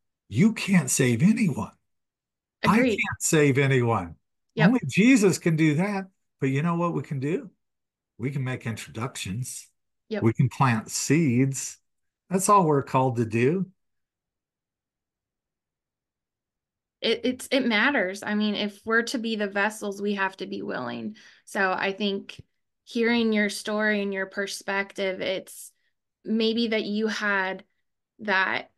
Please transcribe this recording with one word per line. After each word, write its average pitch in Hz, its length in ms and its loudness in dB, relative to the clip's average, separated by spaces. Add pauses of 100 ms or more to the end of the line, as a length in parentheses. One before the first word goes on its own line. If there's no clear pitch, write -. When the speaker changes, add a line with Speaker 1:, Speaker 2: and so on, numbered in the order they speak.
(280)
Speaker 1:
you 165 240 4
can't 180 380 0
save 123 320 2
anyone. 196 500 2 (920)
I 180 120 6
Speaker 2:
Agreed. 247 220 4
Speaker 1:
can't 220 240 -6
save 147 360 4
anyone. 117 580 2 (380)
Speaker 2:
Yep. 214 140 6
Speaker 1:
Only 247 180 4
Jesus 202 520 4
can 165 180 0
do 156 200 4
that. 196 280 -2 (360)
But 135 100 0
you 139 120 0
know 170 120 0
what 170 180 -2
we 151 100 -4
can 135 180 -8
do? 180 280 -4 (720)
We 123 120 -4
can 135 140 -4
make 127 220 -8
introductions. 110 1040 -8 (400)
Speaker 2:
Yep. 214 120 -4
Speaker 1:
We 110 120 4
can 131 160 2
plant 117 400 0
seeds. 135 880 0 (500)
That's 190 220 0
all 196 160 6
we're 143 160 4
called 131 340 0
to 117 80 2
do. 123 420 0 (3250)
Speaker 2:
It, 220 240 0
it's, 254 260 -4
it 262 160 0
matters. 214 560 0
I 208 120 -4
mean, 208 200 0
if 202 300 -6
we're 226 180 0
to 226 160 -4
be 226 180 -4
the 208 100 -2
vessels, 202 540 -4
we 208 140 -2
have 196 240 -4
to 190 80 -8
be 196 160 -8
willing. 202 540 -8 (280)
So 196 280 -2
I 190 200 -2
think 196 500 -6 (420)
hearing 233 480 0
your 208 180 2
story 214 520 -2
and 202 100 -4
your 190 140 -4
perspective, 196 920 -6
it's - 500 -8 (540)
maybe 226 440 0
that 220 160 -2
you 208 220 -2
had 196 580 -2 (560)
that 190 580 -2